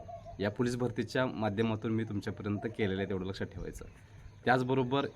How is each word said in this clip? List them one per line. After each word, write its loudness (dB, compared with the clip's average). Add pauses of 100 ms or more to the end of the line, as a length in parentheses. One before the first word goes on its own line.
(400)
या 2
पोलीस 2
भरतीच्या 0
माध्यमातून 2
मी 2
तुमच्यापर्यंत -2
केलेलं 0
आहे, 0
तेवढं 0
लक्षात -4
ठेवायचं. -10 (600)
त्याचबरोबर 4 (100)